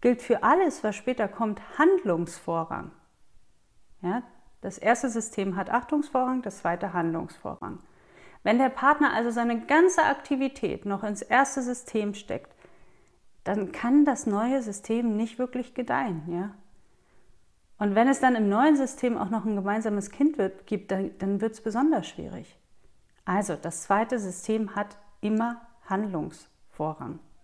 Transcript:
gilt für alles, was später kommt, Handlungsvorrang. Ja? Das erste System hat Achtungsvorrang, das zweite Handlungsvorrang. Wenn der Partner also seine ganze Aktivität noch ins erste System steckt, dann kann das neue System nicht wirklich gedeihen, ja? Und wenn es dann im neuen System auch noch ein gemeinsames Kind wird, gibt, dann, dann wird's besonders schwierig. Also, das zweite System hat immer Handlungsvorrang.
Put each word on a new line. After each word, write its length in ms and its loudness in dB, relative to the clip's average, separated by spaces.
gilt 200 4
für 220 0
alles, 400 4
was 140 -2
später 320 -2
kommt, 320 -4
Handlungsvorrang. 1120 0
Ja? 200 -2
Das 160 -10
erste 300 2
System 460 -4
hat 160 -4
Achtungsvorrang, 720 0
das 160 -10
zweite 340 -2
Handlungsvorrang. 880 -6
Wenn 160 2
der 100 4
Partner 460 4
also 160 0
seine 300 -2
ganze 420 4
Aktivität 840 -2
noch 180 -4
ins 180 -4
erste 400 2
System 520 -4
steckt, 380 -10
dann 260 -2
kann 340 4
das 220 0
neue 340 0
System 560 -2
nicht 220 -4
wirklich 360 -6
gedeihen, 520 -2
ja? 240 -4
Und 200 0
wenn 100 6
es 140 2
dann 160 4
im 120 2
neuen 280 6
System 420 0
auch 120 -2
noch 140 -2
ein 120 0
gemeinsames 540 -2
Kind 280 2
wird, 280 -2
gibt, 260 -4
dann, 260 -2
dann 220 -2
wird's 200 -4
besonders 460 2
schwierig. 500 -14
Also, 360 0
das 220 -8
zweite 360 2
System 580 -4
hat 200 -6
immer 400 -2
Handlungsvorrang. 1300 -6